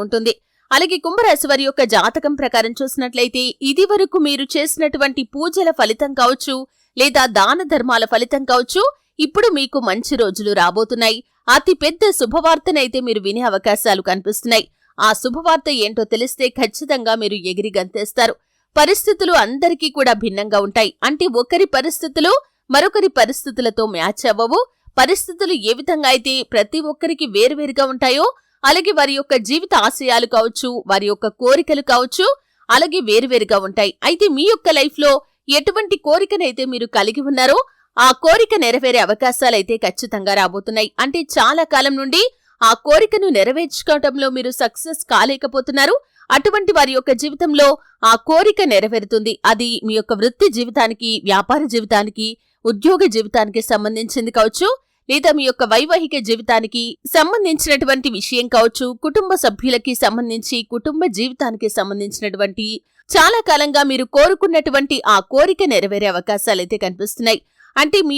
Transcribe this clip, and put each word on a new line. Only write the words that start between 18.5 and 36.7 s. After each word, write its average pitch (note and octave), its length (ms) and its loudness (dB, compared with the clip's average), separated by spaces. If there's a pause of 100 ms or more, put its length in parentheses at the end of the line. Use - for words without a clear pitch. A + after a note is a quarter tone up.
పరిస్థితులు F4+ 540 2 (100)
అందరికీ D4 540 -2
కూడా B3+ 160 2 (100)
భిన్నంగా G3+ 420 -2
ఉంటాయి. G3+ 260 0 (160)
అంటే D4+ 180 -2 (160)
ఒకరి F4 260 2 (100)
పరిస్థితులు D#4 560 -2 (420)
మరొకరి F#4 340 2 (100)
పరిస్థితులతో A#3 640 -2 (100)
మ్యాచ్ E3+ 280 -4 (100)
అవ్వవు. A#3 260 0 (420)
పరిస్థితులు F4 540 -2 (140)
ఏ A3+ 100 4
విధంగా D4+ 340 0
అయితే C4 220 0 (180)
ప్రతి A3+ 280 0 (100)
ఒక్కరికి D#4+ 440 -4
వేరువేరుగా C#4 600 0
ఉంటాయో, C4+ 320 2 (420)
అలాగే E4+ 300 2
వారి C#4 200 2
యొక్క C#4+ 140 -2 (160)
జీవిత E4 240 -2 (140)
ఆశయాలు B3 480 0
కావచ్చు, A#3 360 0 (220)
వారి G3 180 0
యొక్క G#3 160 -4 (160)
కోరికలు C#4+ 480 2
కావచ్చు, B3+ 360 0 (500)
అలాగే E4 240 0 (100)
వేరువేరుగా A3 560 2
ఉంటాయి. G3 260 -2 (160)
అయితే F4 180 2 (100)
మీ D#4 160 0
యొక్క - 160 -2 (100)
లైఫ్లో C#4+ 320 2 (480)
ఎటువంటి G4 380 -2 (100)
కోరికనైతే D4+ 640 0